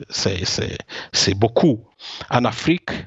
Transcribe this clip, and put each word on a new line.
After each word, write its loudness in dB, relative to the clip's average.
C'est, -2
c'est, -4
c'est 2
beaucoup. 4
En 2
Afrique, 0